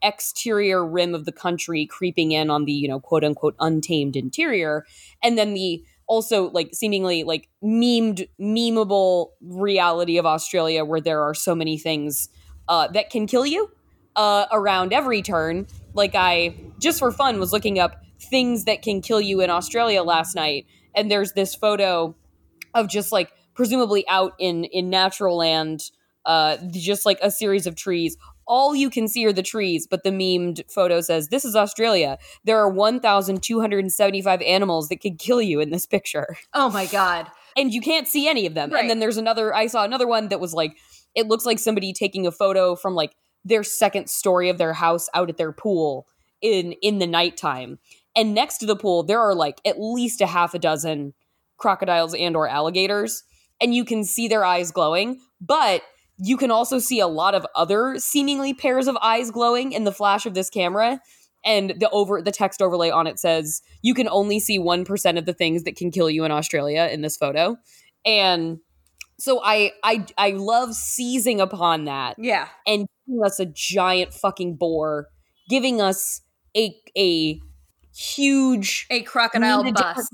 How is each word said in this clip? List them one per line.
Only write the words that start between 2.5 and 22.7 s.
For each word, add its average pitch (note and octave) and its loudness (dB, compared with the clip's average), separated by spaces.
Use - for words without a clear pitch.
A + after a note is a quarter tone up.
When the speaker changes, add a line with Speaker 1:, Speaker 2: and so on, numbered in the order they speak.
Speaker 1:
on D3 0
the, D3 -2
you C#3+ -2
know, C3+ -4
quote D#3 0
unquote, D3+ 0
untamed D3+ 0
interior. D#3 -2
And A#3 2
then G#3 0
the F3+ -4
also, A3 0
like, E3 -2
seemingly, F#3+ 0
like, D#3+ -6
memed, A3+ 2
memeable G3+ 2
reality F3 0
of E3 4
Australia D#3+ 0
where D#3 -2
there D#3 0
are D3 0
so E3+ -2
many D#3+ -2
things, D3+ -4
uh, E3 2
that G#3 -2
can G#3+ -2
kill B3+ 2
you, F#4+ -2
uh, G#3 4
around G3 2
every B3 2
turn. E3+ -2
Like, G3+ 2
I, F3 2
just E4 0
for B3 2
fun, B3+ 0
was F#3 -4
looking G3+ 0
up F3 0
things A#3+ 0
that A3 0
can G3+ -2
kill A3 0
you F#3+ 0
in F3+ 2
Australia G3 0
last E3 0
night. D3+ -2
And G#3+ 0
there's G3+ 0
this F#3+ -2
photo F#3 0